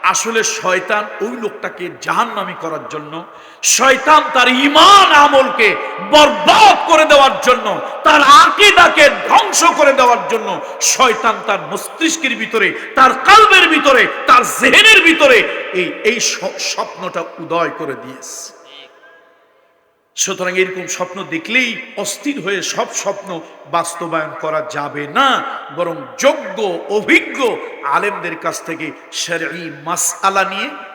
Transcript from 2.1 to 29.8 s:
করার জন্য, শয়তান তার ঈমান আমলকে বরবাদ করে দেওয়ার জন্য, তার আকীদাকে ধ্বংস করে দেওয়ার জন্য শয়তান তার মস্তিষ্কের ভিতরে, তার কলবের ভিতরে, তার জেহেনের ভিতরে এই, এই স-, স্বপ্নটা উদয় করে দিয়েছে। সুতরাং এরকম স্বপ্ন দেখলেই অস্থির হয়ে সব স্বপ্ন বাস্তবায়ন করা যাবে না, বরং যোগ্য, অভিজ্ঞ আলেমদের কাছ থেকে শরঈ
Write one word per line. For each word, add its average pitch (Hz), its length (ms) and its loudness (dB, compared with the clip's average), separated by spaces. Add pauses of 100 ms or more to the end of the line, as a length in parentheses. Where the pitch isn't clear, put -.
করার 156 280 -10
জন্য, 156 340 -12 (400)
শয়তান 269 600 4 (100)
তার 247 140 2
ঈমান 311 640 6
আমলকে 262 640 4 (360)
বরবাদ 302 800 4
করে 311 140 4
দেওয়ার 277 360 4
জন্য, 220 400 0 (220)
তার 302 180 4
আকীদাকে 339 880 6 (180)
ধ্বংস - 360 2
করে 277 300 4
দেওয়ার 247 340 2
জন্য 208 340 -6 (200)
শয়তান 233 540 0 (120)
তার 196 140 -2
মস্তিষ্কের 240 760 -6
ভিতরে, 214 600 -4
তার 262 180 4
কলবের 381 560 6
ভিতরে, 277 380 2 (200)
তার 247 160 6 (160)
জেহেনের 381 440 4
ভিতরে 302 320 4 (380)
এই, 180 200 -4 (100)
এই 226 160 -2
স-, - 240 -6 (160)
স্বপ্নটা 180 640 -8
উদয় 165 480 -6
করে 147 240 -10
দিয়েছে। - 680 -16 (1500)
সুতরাং 185 420 -4
এরকম 185 300 -4
স্বপ্ন 180 360 -10
দেখলেই 208 720 -6
অস্থির 277 440 -8
হয়ে 185 200 -6
সব - 320 -8
স্বপ্ন - 480 -8 (300)
বাস্তবায়ন 160 600 -6 (100)
করা 156 280 -4
যাবে 147 380 -8
না, 233 360 0 (320)
বরং 170 200 -6 (220)
যোগ্য, 214 640 -2 (100)
অভিজ্ঞ 247 680 -2 (320)
আলেমদের 175 500 -4
কাছ 165 260 -8
থেকে 156 280 -10 (200)
শরঈ 165 580 -8 (140)